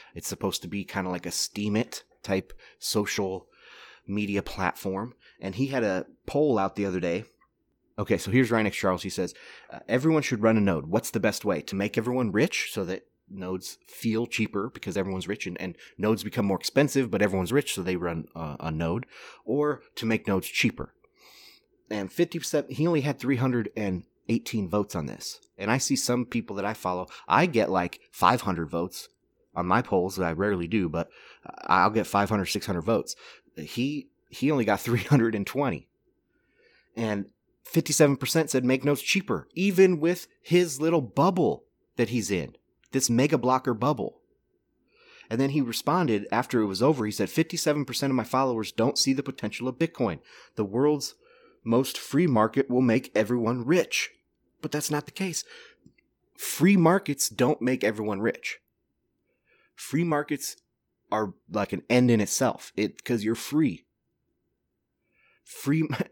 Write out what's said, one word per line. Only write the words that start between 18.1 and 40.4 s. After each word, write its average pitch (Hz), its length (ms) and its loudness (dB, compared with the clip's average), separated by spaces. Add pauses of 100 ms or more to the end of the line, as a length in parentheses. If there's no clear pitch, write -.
uh, 80 260 -8
a 82 100 -6
node, 82 340 -2 (400)
or 143 380 -2 (140)
to 113 100 -6
make 110 200 0
nodes 95 220 0
cheaper?" - 460 -2 (960)
And 202 200 -4
fifty 170 280 -2
percent, 151 340 -4
he 143 140 0
only 165 160 2
had 139 160 -2
three 131 180 0
hundred 120 400 0
and 98 280 -4 (220)
eighteen 110 440 -2
votes 101 260 0
on 80 80 -4
this. - 340 -10 (200)
And 101 120 -2
I 123 60 4
see - 180 0
some 127 300 0
people 110 320 -6
that 98 80 -4
I 104 80 -2
follow, 90 360 -4 (200)
I 123 160 6
get, 120 260 2
like, 90 300 -2 (100)
five 113 300 4
hundred 85 300 -2
votes - 400 -6 (440)
on 87 120 -2
my 98 160 4
polls, 95 340 0
that 92 100 0
I 82 60 -2
rarely 90 340 0
do, 90 220 0
but 82 220 -4 (560)
I'll 92 240 6
get 107 160 0
five 101 240 2
hundred, 98 160 0
six - 180 -4
hundred 90 180 -2
votes. 104 320 0 (400)
He, 127 540 -6 (220)
he 139 200 0
only 135 140 4
got 101 160 2
<laughs> - 60 -8
three 117 180 2
hundred 113 300 4
and 101 120 -2
twenty. 131 420 -2 (1080)
And 104 300 -2 (380)
fifty-seven 147 520 2
percent 151 340 -2
said 127 140 0
make 135 200 2
nodes 143 180 0
cheaper, 95 520 -2
even 185 460 4
with 175 260 0 (160)